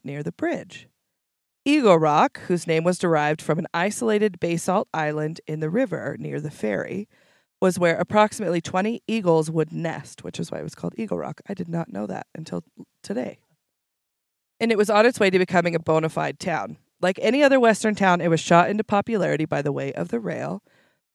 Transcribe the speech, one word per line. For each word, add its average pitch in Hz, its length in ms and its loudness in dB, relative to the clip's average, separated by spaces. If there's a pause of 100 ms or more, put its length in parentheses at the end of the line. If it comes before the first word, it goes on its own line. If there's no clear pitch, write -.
near 143 200 -10
the 170 80 -6
bridge. - 560 -8 (800)
Eagle 262 340 6
Rock, 156 480 2
whose 175 180 -2
name 165 180 0
was 180 140 0
derived 156 460 0
from 160 160 0
an 170 160 -6
isolated 208 640 0
basalt 170 520 -2
island 151 540 -4
in 156 140 -6
the 156 100 -4
river 170 500 -2
near 147 220 -6
the 147 100 -10
ferry, - 560 -6 (540)
was 185 180 2
where 170 180 2
approximately 202 600 2
twenty 202 480 -4
eagles 170 420 2
would 160 220 -2
nest, 160 540 -8
which - 120 -10
is 170 140 -8
why - 80 -8
it 76 40 -10
was - 120 -12
called - 220 -10
Eagle 202 200 -6
Rock. 78 300 -10
I 202 60 -10
did 175 160 -10
not 165 240 -6
know 196 140 -8
that - 280 -10
until 160 300 -10 (360)
today. - 380 -10 (1200)
And 226 120 0
it 208 60 2
was 208 120 2
on 214 160 6
its 254 140 2
way 196 100 4
to 185 100 4
becoming 175 360 2
a 165 40 0
bona 160 300 0
fide 147 300 -4
town. 156 380 -6 (240)
Like 180 200 0
any 254 220 4
other 269 160 6
Western 220 360 4
town, 180 260 4
it 170 80 0
was 160 100 4
shot 170 300 4
into 214 140 -2
popularity 175 600 0
by 143 160 -2
the 143 100 -2
way 139 220 -6
of 175 160 -6
the 233 100 -4
rail, 165 420 -8 (540)